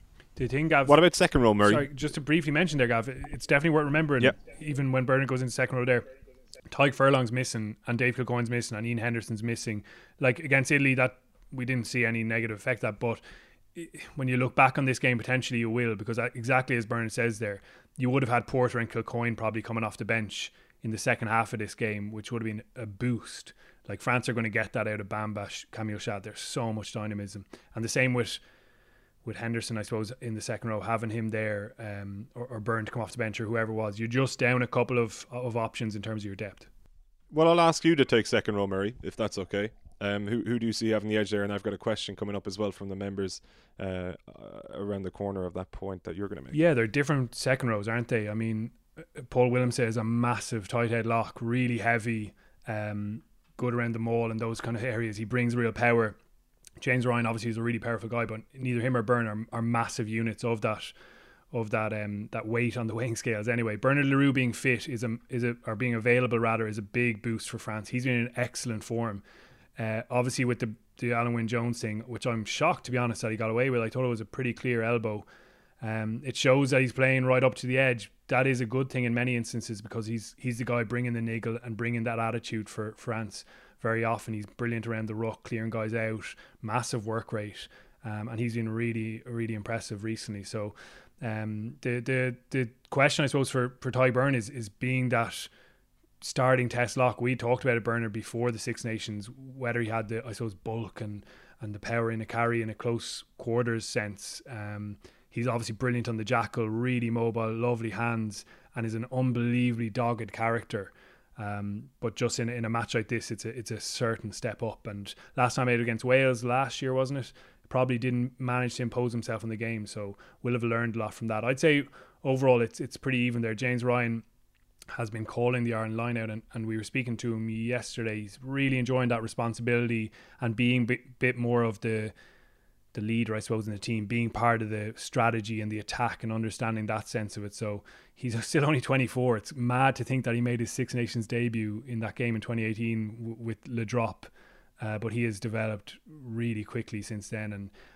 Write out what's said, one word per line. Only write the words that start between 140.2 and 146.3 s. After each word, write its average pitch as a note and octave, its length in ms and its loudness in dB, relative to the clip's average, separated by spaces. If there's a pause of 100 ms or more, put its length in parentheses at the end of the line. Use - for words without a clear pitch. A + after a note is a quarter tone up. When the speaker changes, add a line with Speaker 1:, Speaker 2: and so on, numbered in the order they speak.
Speaker 1:
that A#2 100 0
he A#2+ 60 0
made A#2+ 180 0
his A#2 120 -2
Six - 220 -4
Nations A#2 320 -2
debut A2+ 640 -2
in A#2 140 -4
that G#2+ 140 -6
game A#2 200 0
in G#2+ 60 -2
twenty A2+ 240 -2
eighteen A2 520 -2
w-, A2+ 220 -8
with A2+ 200 -6 (100)
Le A#2 160 -2
Drop. A2+ 400 -2 (560)
Uh, G#2+ 160 -4
but G#2 160 -4
he A#2 100 0
has G#2+ 160 0
developed A2 580 -4 (100)
really A#2 560 -4